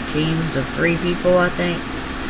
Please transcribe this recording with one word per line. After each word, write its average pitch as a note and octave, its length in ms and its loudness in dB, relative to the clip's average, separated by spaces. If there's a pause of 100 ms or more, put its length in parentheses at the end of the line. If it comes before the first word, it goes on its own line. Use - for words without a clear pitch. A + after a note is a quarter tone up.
(100)
teams D#3+ 460 0
of C3+ 140 0
three E3 260 2
people, F3+ 420 2
I F3 120 4
think, F3 300 -2 (500)